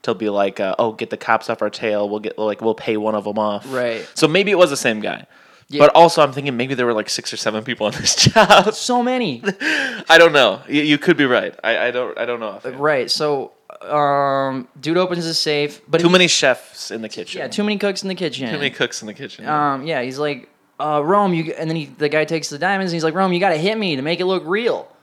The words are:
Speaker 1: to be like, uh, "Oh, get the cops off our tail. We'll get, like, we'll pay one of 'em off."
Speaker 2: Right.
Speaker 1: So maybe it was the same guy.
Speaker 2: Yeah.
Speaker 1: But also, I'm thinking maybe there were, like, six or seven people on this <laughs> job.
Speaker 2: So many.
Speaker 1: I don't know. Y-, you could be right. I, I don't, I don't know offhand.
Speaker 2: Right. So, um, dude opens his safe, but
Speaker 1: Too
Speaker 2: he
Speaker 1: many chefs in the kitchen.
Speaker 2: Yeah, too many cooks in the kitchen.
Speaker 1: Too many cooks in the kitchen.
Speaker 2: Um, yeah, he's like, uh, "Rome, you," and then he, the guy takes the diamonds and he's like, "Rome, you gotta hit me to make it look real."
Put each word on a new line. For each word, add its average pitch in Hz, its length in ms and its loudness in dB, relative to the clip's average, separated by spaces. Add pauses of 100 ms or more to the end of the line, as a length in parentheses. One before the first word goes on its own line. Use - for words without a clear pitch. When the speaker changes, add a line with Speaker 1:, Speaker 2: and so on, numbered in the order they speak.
Speaker 1:
to 117 140 -2
be 104 140 -4
like, 101 300 0
uh, 95 200 -2
"Oh, 113 140 2
get 110 180 -8
the 107 60 -6
cops - 320 0
off 113 120 -4
our 107 80 -2
tail. 104 400 -2
We'll 107 120 -4
get, 107 160 -8
like, 107 220 -4
we'll 113 140 0
pay 110 240 -2
one 107 160 -2
of 104 140 -4
'em 104 100 -4
off." 104 320 -2
Speaker 2:
Right. 123 360 -4 (100)
Speaker 1:
So 156 120 4
maybe 185 240 2
it 185 60 2
was 170 140 6
the 139 40 -2
same 113 240 -2
guy. 92 280 -8 (420)
Speaker 2:
Yeah. 143 160 -4
Speaker 1:
But 147 100 8
also, 165 280 6
I'm 139 100 2
thinking 139 240 -4
maybe 131 160 -2
there 123 140 0
were, 117 60 2
like, 107 160 -2
six - 220 -8
or 110 60 -10
seven 110 260 -4
people 113 220 -4
on 101 80 0
this - 220 -2
<laughs> - 180 4
job. 208 400 6
Speaker 2:
So 247 300 -2
many. 240 400 -2 (680)
Speaker 1:
I 165 80 8
don't 170 160 8
know. 120 340 4
Y-, 113 140 -6
you 147 160 2
could 160 200 2
be 143 80 2
right. 110 280 0 (100)
I, 113 140 0 (100)
I 123 40 -2
don't, 123 260 -6
I 120 80 -4
don't 120 140 -6
know 110 100 -8
offhand. 127 300 -12
Speaker 2:
Right. 143 320 0
So, 147 400 -2 (440)
um, 139 720 0 (120)
dude 156 180 -2
opens 175 280 0
his 165 140 -4
safe, 147 480 -2
but 160 140 2
Speaker 1:
Too 170 60 4
Speaker 2:
he 175 40 6
Speaker 1:
many 180 160 6
chefs - 640 -2
in 113 100 -8
the 107 80 -10
kitchen. - 300 -12
Speaker 2:
Yeah, 139 80 -8
too 208 160 -4
many 208 140 -2
cooks 196 240 -4
in 196 80 -8
the 190 60 -6
kitchen. 135 340 -6
Speaker 1:
Too 107 80 -4
many 143 120 -2
cooks - 320 -4
in 110 60 -14
the 104 60 -12
kitchen. - 340 -14
Speaker 2:
Um, 143 380 -2
yeah, 156 160 -4
he's 131 180 -8
like, 143 300 -6 (300)
uh, 147 240 -2
"Rome, 196 300 2
you," 160 240 -4
and 160 120 -6
then 165 80 -2
he, 151 80 -6
the 139 240 -4
guy 151 160 2
takes 156 240 -4
the 147 80 -10
diamonds 190 340 -2
and 170 40 -4
he's 160 80 -2
like, 160 120 0
"Rome, 185 180 2
you 175 60 0
gotta 180 180 2
hit 202 200 -2
me 185 180 -2
to 127 60 -4
make 160 180 -2
it 180 60 0
look 185 200 0
real." 190 420 -2 (160)